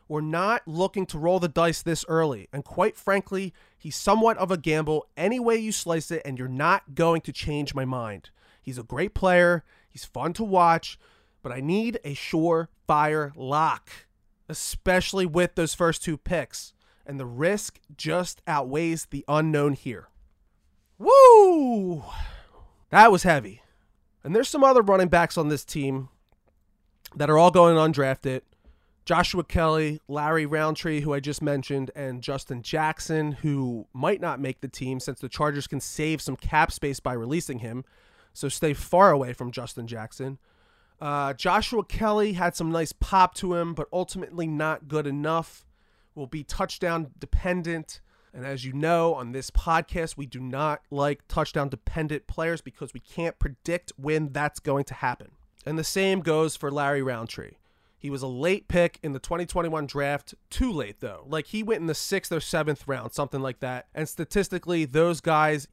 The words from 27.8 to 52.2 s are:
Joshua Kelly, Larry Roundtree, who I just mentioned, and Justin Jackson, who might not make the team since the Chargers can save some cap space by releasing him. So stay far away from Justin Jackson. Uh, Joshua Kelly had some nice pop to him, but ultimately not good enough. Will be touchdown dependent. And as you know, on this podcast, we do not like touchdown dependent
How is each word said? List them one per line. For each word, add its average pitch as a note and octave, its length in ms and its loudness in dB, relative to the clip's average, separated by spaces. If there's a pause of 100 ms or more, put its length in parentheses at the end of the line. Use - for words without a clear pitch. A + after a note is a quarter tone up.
Joshua E3+ 380 0
Kelly, D#3 640 0
Larry D3+ 380 -2
Roundtree, D#3 560 -2
who D3 140 -2
I C#3+ 40 -2
just C#3+ 220 -6
mentioned, C#3 540 -2
and C3 260 -8
Justin C3+ 400 -8
Jackson, D#3 720 -4
who C3 600 -4
might D#3+ 300 -2
not D3 180 -4
make C3+ 220 -8
the C#3 60 -8
team B2+ 320 -8
since C3 200 -10
the C3 80 -12
Chargers D3 380 -4
can C#3+ 140 -8
save D#3 420 -4
some C3+ 140 -6
cap - 360 2
space C#3 280 -6
by B2+ 140 -6
releasing B2 460 -4
him. A#2+ 260 -10 (480)
So C#3 160 -6
stay D3+ 260 -2
far F#3 340 6
away C3+ 240 2
from B2 160 -8
Justin A#2+ 380 -10
Jackson. A#2 500 -10 (640)
Uh, C#3+ 320 -4
Joshua G3 500 0
Kelly G#3+ 500 0
had F3 220 0
some E3 160 -4
nice E3 200 -2
pop F#3 440 4
to F3+ 200 -4
him, E3+ 180 -4
but D3+ 180 -8
ultimately F3 540 -6
not D#3 420 -4
good D3 200 -2
enough. D#3 580 -4 (480)
Will C#3+ 140 -12
be D3+ 160 -10
touchdown E3+ 760 -4
dependent. E3+ 840 -4 (300)
And B2 140 -16
as C3+ 180 -10
you C3 100 -10
know, E3 420 2
on A#2+ 160 -8
this C3 180 -10
podcast, E3 680 -2
we C#3 100 -10
do B2 120 -14
not C#3 420 -4 (100)
like C#3+ 360 -2
touchdown D3 420 -2
dependent D3+ 580 -6